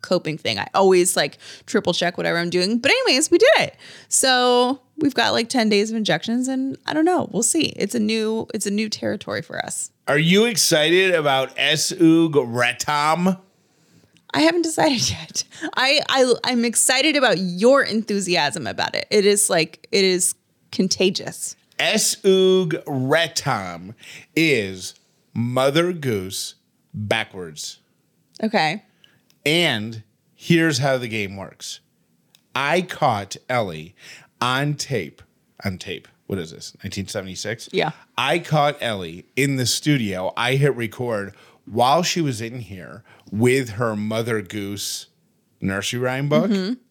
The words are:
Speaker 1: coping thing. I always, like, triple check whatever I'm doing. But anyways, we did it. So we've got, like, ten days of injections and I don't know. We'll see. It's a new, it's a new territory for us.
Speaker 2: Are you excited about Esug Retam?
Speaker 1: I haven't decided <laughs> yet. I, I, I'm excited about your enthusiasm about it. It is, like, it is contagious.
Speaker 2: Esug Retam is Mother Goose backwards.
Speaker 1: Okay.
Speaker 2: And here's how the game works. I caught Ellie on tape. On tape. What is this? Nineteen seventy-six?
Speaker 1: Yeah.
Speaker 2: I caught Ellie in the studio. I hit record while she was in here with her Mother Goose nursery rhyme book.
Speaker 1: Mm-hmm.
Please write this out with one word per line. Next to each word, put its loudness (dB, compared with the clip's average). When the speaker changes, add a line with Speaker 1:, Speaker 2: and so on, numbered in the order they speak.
Speaker 1:
coping -2
thing. -4
I -6
always, 4
like, -2
triple -2
check -2
whatever -2
I'm -2
doing. 0
But 2
anyways, 2
we 6
did 8
it. -2
So 2
we've 0
got, 2
like, 0
ten 2
days 2
of -4
injections -2
and -4
I -4
don't 2
know. 2
We'll -2
see. -2
It's -4
a -2
new, -2
it's -6
a -4
new -2
territory -6
for -12
us. -8
Speaker 2:
Are 4
you 6
excited 4
about 2
Esug 4
Retam? 2
Speaker 1:
I 2
haven't 4
decided 0
<laughs> -
yet. -8
I, 2
I, 4
I'm 0
excited 2
about 4
your 4
enthusiasm -2
about -4
it. -4
It 4
is, 4
like, -2
it 2
is 2
contagious. -2
Speaker 2:
Esug 2
Retam -2
is 0
Mother 0
Goose -6
backwards. -6
Speaker 1:
Okay. 0
Speaker 2:
And 0
here's 2
how 2
the -4
game -6
works. -14
I 0
caught -2
Ellie -4
on 0
tape. -6
On -6
tape. -12
What -6
is -10
this? -18
Nineteen -8
seventy-six? -10
Speaker 1:
Yeah. -2
Speaker 2:
I 0
caught 0
Ellie -8
in 0
the -2
studio. -2
I 0
hit 2
record -6
while 2
she -2
was -2
in -10
here -16
with 2
her -2
Mother -2
Goose -8
nursery -4
rhyme -2
book. 2
Speaker 1:
Mm-hmm. -2